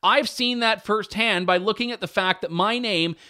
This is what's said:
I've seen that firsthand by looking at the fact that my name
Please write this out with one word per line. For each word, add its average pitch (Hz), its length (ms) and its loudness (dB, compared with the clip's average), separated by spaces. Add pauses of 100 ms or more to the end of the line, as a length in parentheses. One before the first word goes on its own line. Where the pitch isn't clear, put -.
I've 226 260 2
seen 247 300 -2
that 220 260 0
firsthand 208 640 0
by 180 100 4
looking 214 340 -2
at 226 80 -8
the 180 80 -4
fact 185 360 0
that 160 80 -6
my 196 260 0
name 170 380 -2 (140)